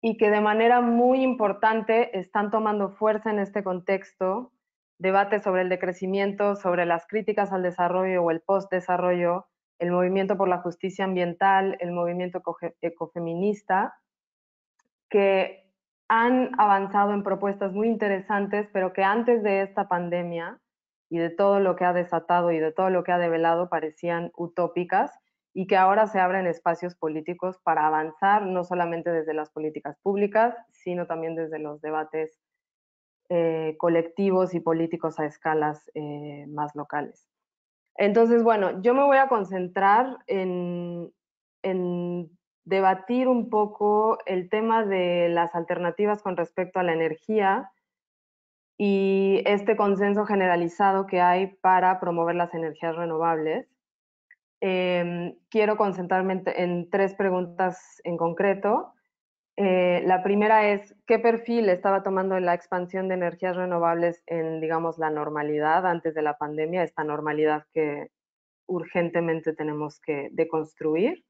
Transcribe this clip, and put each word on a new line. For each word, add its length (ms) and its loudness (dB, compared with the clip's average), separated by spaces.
y 160 -2
que 120 4
de 120 4
manera 400 4
muy 400 4
importante 960 0
están 320 -4
tomando 400 -2
fuerza 400 -2
en 100 -2
este 240 -4
contexto, 880 -4
debates 460 2
sobre 180 0
el 80 0
decrecimiento, 880 -2
sobre 300 0
las 200 0
críticas 460 -2
al 100 -2
desarrollo 640 0
o 80 2
el 100 -2
postdesarrollo, 1040 0
el 140 -2
movimiento 440 2
por 120 0
la 160 0
justicia 420 -6
ambiental, 760 0
el 120 -6
movimiento 480 -4
ecoge-, 420 -8
ecofeminista, 1120 -4
que 560 2
han 520 2
avanzado 540 2
en 100 -2
propuestas 500 -4
muy 140 0
interesantes, 840 -2
pero 220 -2
que 100 0
antes 400 2
de 180 2
esta 260 -4
pandemia 720 -4
y 80 -4
de 120 0
todo 300 2
lo 160 2
que 100 -2
ha 80 2
desatado 580 0
y 80 0
de 120 0
todo 180 0
lo 140 2
que 80 -2
ha 60 2
develado 520 2
parecían 680 -4
utópicas 760 -2
y 140 -6
que 100 4
ahora 300 4
se 120 -2
abren 280 0
espacios 480 -2
políticos 680 -6
para 240 2
avanzar, 580 0
no 180 -2
solamente 480 -2
desde 220 -2
las 160 -6
políticas 540 -8
públicas, 520 0
sino 360 -6
también 280 -6
desde 240 -6
los 220 -10
debates, 580 -6
eh, 500 0
colectivos 760 0
y 60 -2
políticos 600 -2
a 60 -2
escalas, 720 -4
eh, 540 -10
más 260 -8
locales. 520 -8
Entonces, 480 4
bueno, 380 2
yo 120 4
me 100 4
voy 140 6
a 100 6
concentrar 1000 0
en, 840 -4
en 640 -2
debatir 640 2
un 220 2
poco 760 2
el 240 -4
tema 360 0
de 440 0
las 260 0
alternativas 640 -2
con 140 -4
respecto 440 -4
a 40 0
la 100 0
energía 800 0
y 680 2
este 320 2
consenso 480 2
generalizado 840 2
que 140 0
hay 260 4
para 520 2
promover 360 0
las 180 -2
energías 420 -6
renovables. 720 -2
Em, 760 -2
quiero 280 2
concentrarme 560 0
en, 140 -4
en 420 -2
tres 240 0
preguntas 880 -4
en 140 -4
concreto. 760 0
Eh, 480 2
la 180 2
primera 440 4
es, 280 -2
¿qué 140 2
perfil 500 0
estaba 340 2
tomando 360 -2
la 140 0
expansión 540 -4
de 60 -2
energías 420 -4
renovables 720 0
en, 340 -4
digamos, 380 -4
la 140 -2
normalidad 720 -2
antes 280 -2
de 100 -4
la 140 -2
pandemia, 460 -4
esta 220 -6
normalidad 680 -2
que 360 -4
urgentemente 840 -2
tenemos 480 -6
que 300 -6
deconstruir? 1000 -2